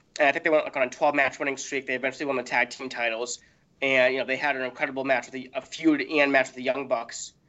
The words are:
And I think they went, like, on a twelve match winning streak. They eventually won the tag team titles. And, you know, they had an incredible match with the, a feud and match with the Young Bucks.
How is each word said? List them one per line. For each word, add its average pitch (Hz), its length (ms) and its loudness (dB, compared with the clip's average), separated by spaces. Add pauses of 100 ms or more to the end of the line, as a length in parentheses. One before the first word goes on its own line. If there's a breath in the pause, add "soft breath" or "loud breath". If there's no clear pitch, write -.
(180)
And 147 100 6
I 143 40 6
think 165 120 -2
they 170 60 2
went, 151 140 6
like, 139 120 -8
on 135 60 2
a 127 80 0
twelve 147 240 2
match 135 240 2
winning 139 180 -2
streak. 135 300 -6
They 131 80 -4
eventually 131 320 -4
won 139 100 0
the 123 60 -2
tag 123 280 0
team 131 180 -10
titles. 120 500 -4 (420 soft breath)
And, 131 340 4
you 135 60 0
know, 117 60 -4
they 131 100 -2
had 139 200 0
an 127 60 -4
incredible 131 420 -4
match 127 220 2
with - 80 -14
the, 127 200 -12
a 135 60 -8
feud 156 420 0
and 143 300 2
match 131 160 4
with - 80 -20
the 127 60 -8
Young 131 260 -2
Bucks. - 460 -6 (140)